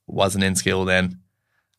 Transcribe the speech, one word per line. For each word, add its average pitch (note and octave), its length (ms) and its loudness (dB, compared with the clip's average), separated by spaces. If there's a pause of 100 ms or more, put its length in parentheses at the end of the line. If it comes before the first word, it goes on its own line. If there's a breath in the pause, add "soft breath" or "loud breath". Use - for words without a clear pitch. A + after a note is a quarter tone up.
wasn't G2 360 0
in F#2+ 120 0
school F#2+ 300 0
then. F#2 340 0 (600)